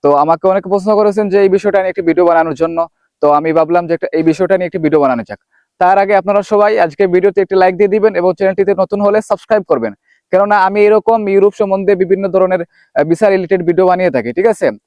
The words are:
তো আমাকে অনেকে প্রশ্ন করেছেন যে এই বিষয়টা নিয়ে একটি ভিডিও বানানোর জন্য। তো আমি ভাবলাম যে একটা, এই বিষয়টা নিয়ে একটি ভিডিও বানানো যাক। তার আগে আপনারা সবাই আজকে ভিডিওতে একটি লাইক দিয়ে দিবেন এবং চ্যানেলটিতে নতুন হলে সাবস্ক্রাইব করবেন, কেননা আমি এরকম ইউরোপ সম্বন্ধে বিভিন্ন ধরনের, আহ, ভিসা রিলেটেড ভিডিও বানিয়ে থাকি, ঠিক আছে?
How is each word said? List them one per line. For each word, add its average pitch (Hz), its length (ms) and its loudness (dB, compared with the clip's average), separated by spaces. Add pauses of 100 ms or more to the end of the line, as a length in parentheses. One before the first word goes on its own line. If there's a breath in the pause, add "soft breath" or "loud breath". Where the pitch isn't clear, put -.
তো 143 100 2
আমাকে 160 360 0
অনেকে 190 200 -2
প্রশ্ন 202 260 -2
করেছেন 208 340 0
যে 196 120 0
এই 196 80 2
বিষয়টা 196 300 0
নিয়ে 190 100 -2
একটি 185 140 -8
ভিডিও 165 220 0
বানানোর 165 300 2
জন্য। 165 320 -4 (340)
তো 147 100 2
আমি 151 220 0
ভাবলাম 165 340 0
যে 165 80 -2
একটা, - 180 -8
এই 160 100 -2
বিষয়টা 165 340 0
নিয়ে 180 100 -2
একটি 175 120 -8
ভিডিও 156 220 0
বানানো 127 220 0
যাক। 104 160 -12 (400)
তার 185 200 2
আগে 196 180 0
আপনারা 196 260 0
সবাই 208 360 0
আজকে 175 280 0
ভিডিওতে 185 340 0
একটি 190 140 -4
লাইক 185 220 2
দিয়ে 202 120 2
দিবেন 208 280 0
এবং 175 180 0
চ্যানেলটিতে 196 400 -2
নতুন 190 260 -4
হলে 208 220 2
সাবস্ক্রাইব 208 400 -2
করবেন, 117 320 -2 (380)
কেননা 202 240 2
আমি 196 300 0
এরকম 214 420 2
ইউরোপ 196 260 2
সম্বন্ধে 196 400 -2
বিভিন্ন 185 340 -2
ধরনের, 185 340 0
আহ, - 420 -6
ভিসা 170 240 0
রিলেটেড 190 340 -2
ভিডিও 175 240 0
বানিয়ে 180 240 0
থাকি, 120 220 -4
ঠিক 185 140 -2
আছে? 190 240 0 (160)